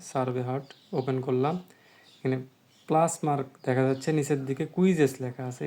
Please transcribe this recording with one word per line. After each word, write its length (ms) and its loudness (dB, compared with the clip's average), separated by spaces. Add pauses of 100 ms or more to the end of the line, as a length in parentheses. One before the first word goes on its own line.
(120)
সার্ভে 380 -2
হার্ট 180 -4 (320)
ওপেন 260 0
করলাম। 300 2 (640)
এখানে 200 -2 (500)
প্লাস 260 2 (120)
মার্ক 220 0 (200)
দেখা 200 2
যাচ্ছে, 300 0
নিচের 220 0 (100)
দিকে 140 -4 (120)
কুইজেস 380 4 (100)
লেখা 260 -8
আছে, 180 -10